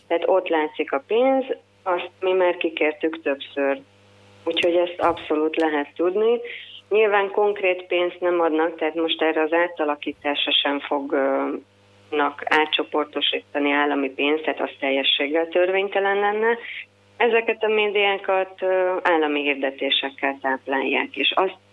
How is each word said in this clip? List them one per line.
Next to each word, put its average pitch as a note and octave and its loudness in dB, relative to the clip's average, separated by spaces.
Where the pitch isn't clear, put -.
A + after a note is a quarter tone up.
Tehát E3+ 0
ott F#3 2
látszik D#3 -2
a C#3 -2
pénz, B3+ 2
azt F3+ -4
mi F#3 0
már F3+ 2
kikértük D#3+ -2
többször. C#3 -2
Úgyhogy E3+ 0
ezt F3 0
abszolút D#3 0
lehet D3+ 0
tudni. G#3+ 2
Nyilván G3+ 2
konkrét G3 0
pénzt F3 0
nem F3 2
adnak, E3 0
tehát D#3 -2
most E3 -2
erre D#3+ 2
az D#3 0
átalakításra D3 -2
sem C#3+ 0
fognak C#3 -4
átcsoportosítani D3 0
állami C#3+ 2
pénzt, D3 0
tehát - -2
az C#3+ -4
teljességgel C#3 0
törvénytelen G3 2
lenne. G#3+ 0
Ezeket A3+ 2
a A3 2
médiákat, G3 0
ö, F#3 2
állami D3+ 2
hirdetésekkel C3+ -2
táplálják, C3+ -2
és C#3+ -2
az, F#3 2